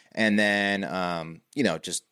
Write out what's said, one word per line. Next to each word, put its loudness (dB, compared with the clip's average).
And 2
then, 2
um, -4
you -2
know, 2
just, -8